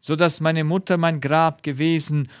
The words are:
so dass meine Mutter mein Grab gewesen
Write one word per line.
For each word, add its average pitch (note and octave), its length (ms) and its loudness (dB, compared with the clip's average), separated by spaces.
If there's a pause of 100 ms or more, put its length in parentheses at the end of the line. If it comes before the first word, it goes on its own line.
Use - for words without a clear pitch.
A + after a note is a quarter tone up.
so D#3 160 -4
dass E3 240 2
meine D#3+ 240 0
Mutter F#3 320 -2
mein E3 240 0
Grab D#3 420 0
gewesen D3+ 680 -2 (100)